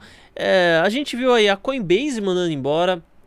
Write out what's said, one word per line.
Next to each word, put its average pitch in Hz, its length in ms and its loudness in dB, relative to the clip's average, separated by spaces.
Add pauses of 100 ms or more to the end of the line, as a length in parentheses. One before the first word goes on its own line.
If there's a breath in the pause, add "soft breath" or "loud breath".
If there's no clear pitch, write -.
(360 loud breath)
é, 180 480 2
a 190 40 2
gente 262 280 -6
viu 247 180 2
aí 214 140 4
a 196 80 2
Coinbase 240 640 -2
mandando 180 320 -2
embora, 160 500 -2 (240)